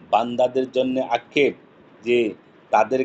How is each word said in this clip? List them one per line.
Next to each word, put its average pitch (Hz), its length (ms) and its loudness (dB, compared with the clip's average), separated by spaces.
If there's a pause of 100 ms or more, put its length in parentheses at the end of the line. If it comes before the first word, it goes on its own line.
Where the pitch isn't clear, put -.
(100)
বান্দাদের 120 640 0
জন্য 131 280 -2
আক্ষেপ 120 540 0 (500)
যে 120 140 2 (540)
তাদের 113 320 2